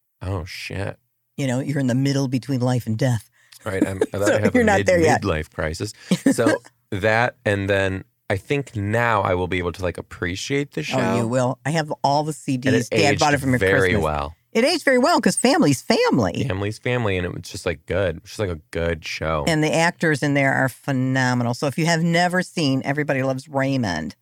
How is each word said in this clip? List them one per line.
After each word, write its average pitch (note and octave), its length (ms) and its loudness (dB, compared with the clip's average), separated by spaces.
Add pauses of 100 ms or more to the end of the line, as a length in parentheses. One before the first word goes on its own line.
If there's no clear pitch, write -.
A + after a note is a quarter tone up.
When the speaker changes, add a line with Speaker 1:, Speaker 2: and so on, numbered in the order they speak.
(220)
Speaker 1:
Oh, F2+ 220 -4
shit. - 520 -10 (400)
Speaker 2:
You C#3+ 120 -2
know, B2 100 0
you're D3 220 -2
in C3 80 0
the A#2+ 80 2
middle C#3 320 0
between C3 320 -2
life B2 260 0
and A2 100 -2
death. A#2+ 320 0 (360)
Speaker 1:
Right. G2 200 0
I'm, F#2+ 220 -4
Speaker 2:
<laughs> - 80 -10
Speaker 1:
I G2 40 -2
thought G2 100 2
Speaker 2:
So - 80 4
Speaker 1:
I - 40 0
have G#2+ 140 2
Speaker 2:
you're B3+ 80 6
Speaker 1:
a A2 40 4
Speaker 2:
not G2 120 4
Speaker 1:
mid-, G#2 80 0
Speaker 2:
there F3 140 6
yet. D3+ 220 4
Speaker 1:
midlife E2 300 -2
crisis. D#2+ 400 -4 (180)
Speaker 2:
<laughs> C4+ 220 2
Speaker 1:
So A2+ 240 2 (360)
that, A2 520 2
and G2 240 0
then G2 360 0 (260)
I G#2+ 60 0
think C#3 400 -4
now G#2+ 460 2
I G2 120 2
will F2+ 140 -2
be F2+ 100 -2
able F2 140 -2
to, F#2 100 -10
like, F2 160 -4
appreciate C3+ 760 -6
the - 100 -6
show. C3+ 160 -4
Speaker 2:
Oh, - 180 0
you A#2 80 -2
will. B2+ 400 0
I C#3 40 -2
have D3+ 220 -2 (120)
all C#3+ 180 2
the D3+ 60 -4 (180)
Speaker 1:
And B2 300 0
it A#2+ 80 2
Speaker 2:
C - 20 -16
Ds. - 40 -16
Dad C#3+ 280 2
bought D3 140 4
it C#3+ 40 2
Speaker 1:
aged C3 60 -2
Speaker 2:
from C3+ 80 0
your B2 80 2
Speaker 1:
very G2 200 4 (100)
Speaker 2:
Christmas. E2 160 2
Speaker 1:
well. D2 300 -2 (180)
Speaker 2:
It A3+ 120 0
aged D#4 200 0
very B3+ 140 4
well D#4+ 220 2
'cause G3 140 2
family's A#3+ 480 2
family. A3+ 640 2
Speaker 1:
Family's G2+ 320 -4
family, A#2+ 380 0
and F2+ 100 -2
it F2 80 -6
was - 80 -10
just, - 240 -10
like, E2+ 200 -4
good. F2 320 -2
It's - 100 -20
just, - 100 -16
like, G2+ 120 -2
a D#2+ 100 -6 (100)
good E2 340 -4
show. D#2+ 440 -4
Speaker 2:
And D#3 160 0
the D3 100 0
actors E3 480 0
in D3 120 0
there C3+ 180 2
are C3 160 0
phenomenal. B2+ 840 0
So D3+ 120 -4
if C3+ 100 -4
you D#3+ 100 0
have E3 180 2
never F3 360 0
seen C3+ 440 -2
Everybody C#3+ 400 -2
Loves C3+ 240 -4
Raymond B2+ 720 -2